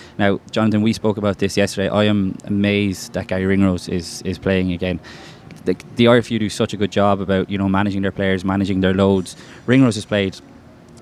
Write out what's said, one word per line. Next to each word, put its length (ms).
Now, 220
Jonathan, 300
we 140
spoke 240
about 200
this 200
yesterday. 320
I 140
am 400
amazed 680
that 140
Gary 180
Ringrose 460
is, 320
is 160
playing 340
again. 280
The, 120
the 140
R 80
F 140
U 100
do 100
such 240
a 20
good 140
job 300
about, 280
you 80
know, 120
managing 340
their 80
players, 340
managing 360
their 140
loads. 420
Ringrose 280
has 100
played 320